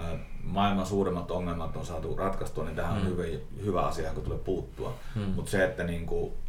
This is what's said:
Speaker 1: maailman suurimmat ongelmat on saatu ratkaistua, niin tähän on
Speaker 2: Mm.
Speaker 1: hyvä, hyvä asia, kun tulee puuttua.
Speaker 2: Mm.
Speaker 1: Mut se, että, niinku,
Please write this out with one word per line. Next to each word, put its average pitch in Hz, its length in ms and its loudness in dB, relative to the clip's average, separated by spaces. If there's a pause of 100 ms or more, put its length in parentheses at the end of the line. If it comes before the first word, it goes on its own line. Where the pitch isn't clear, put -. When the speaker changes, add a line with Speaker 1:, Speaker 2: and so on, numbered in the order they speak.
(440)
Speaker 1:
maailman 98 420 4
suurimmat 92 440 2
ongelmat 85 460 -2
on 80 100 -4
saatu 80 300 -2
ratkaistua, 90 480 0
niin 80 120 -4
tähän 87 160 0
on 101 100 2
Speaker 2:
Mm. 98 60 4
Speaker 1:
hyvä, 90 140 0 (420)
hyvä 92 180 2
asia, 80 280 0
kun - 120 -2
tulee 85 160 -2
puuttua. - 560 -2 (200)
Speaker 2:
Mm. 107 80 0
Speaker 1:
Mut 92 260 0
se, 95 160 4
että, 90 200 0
niinku, 85 500 0 (140)